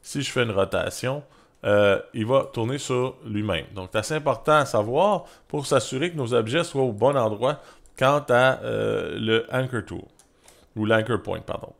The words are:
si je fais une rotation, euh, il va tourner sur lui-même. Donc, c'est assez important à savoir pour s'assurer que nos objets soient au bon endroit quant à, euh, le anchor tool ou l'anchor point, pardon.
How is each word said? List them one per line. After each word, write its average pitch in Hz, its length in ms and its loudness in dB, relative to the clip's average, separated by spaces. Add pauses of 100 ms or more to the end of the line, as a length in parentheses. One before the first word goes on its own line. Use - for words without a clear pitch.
si 139 220 -8
je - 80 -6
fais 127 100 0
une 117 100 0
rotation, 98 680 -2 (440)
euh, 101 340 4 (140)
il 110 120 -2
va 131 280 2
tourner 120 240 -4
sur 127 380 -2 (100)
lui-même. 104 400 -2 (100)
Donc, 92 160 -10
c'est 110 60 -2
assez 107 160 -2
important 151 400 0
à 147 120 4
savoir 143 600 0 (240)
pour 147 160 -6
s'assurer 143 460 0
que 165 40 -14
nos 123 180 -2
objets 120 300 2
soient 135 200 -2
au 120 100 0
bon 135 240 2
endroit 113 440 0 (380)
quant 139 300 4
à, 127 320 4
euh, 107 580 -2
le 113 320 2
anchor 127 320 -2
tool - 200 -12 (760)
ou 107 80 0
l'anchor 110 360 2
point, 95 200 -6
pardon. - 380 -10